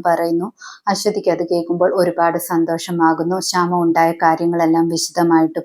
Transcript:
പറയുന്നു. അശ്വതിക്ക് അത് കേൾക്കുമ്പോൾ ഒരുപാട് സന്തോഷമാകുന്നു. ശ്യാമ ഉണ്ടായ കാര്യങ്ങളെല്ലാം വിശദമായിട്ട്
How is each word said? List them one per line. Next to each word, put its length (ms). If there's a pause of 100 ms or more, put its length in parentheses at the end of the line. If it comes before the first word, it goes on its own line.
പറയുന്നു. 480 (340)
അശ്വതിക്ക് 440
അത് 120
കേൾക്കുമ്പോൾ 520
ഒരുപാട് 420
സന്തോഷമാകുന്നു. 1000
ശ്യാമ 420
ഉണ്ടായ 300
കാര്യങ്ങളെല്ലാം 760
വിശദമായിട്ട് 760